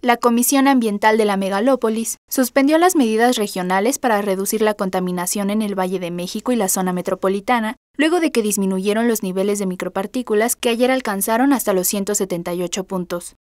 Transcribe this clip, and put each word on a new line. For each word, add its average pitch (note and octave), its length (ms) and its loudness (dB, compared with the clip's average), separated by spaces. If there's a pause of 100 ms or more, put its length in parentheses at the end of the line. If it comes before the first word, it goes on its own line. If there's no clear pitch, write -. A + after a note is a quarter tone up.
La A#3+ 140 2
Comisión B3 540 2
Ambiental A3 480 2
de A3 80 2
la G3+ 100 0
Megalópolis A3 840 0 (100)
suspendió C4+ 480 2
las F4+ 180 4
medidas A#3+ 400 4
regionales G3+ 640 0
para G#3+ 220 0
reducir G3 400 -2
la G#3+ 120 2
contaminación F#3 760 -2
en G#3+ 120 0
el G3+ 160 -4
Valle F#3 220 -2
de F3 100 -6
México F3+ 440 -4
y - 20 2
la G3+ 140 0
zona F#3 240 0
metropolitana, G3 800 -2 (220)
luego D#4+ 240 2
de D#4+ 100 0
que A#3 100 2
disminuyeron G#3 680 0
los A3 140 -2
niveles F#3+ 360 -2
de G3+ 60 -2
micropartículas G3+ 920 -2
que - 140 -2
ayer A#3+ 200 2
alcanzaron A#3 600 0
hasta A3 220 0
los F3+ 160 0
ciento G#3 260 -2
setenta F3+ 380 -4
y F3+ 100 -4
ocho F#3 220 -6
puntos. F3+ 580 -6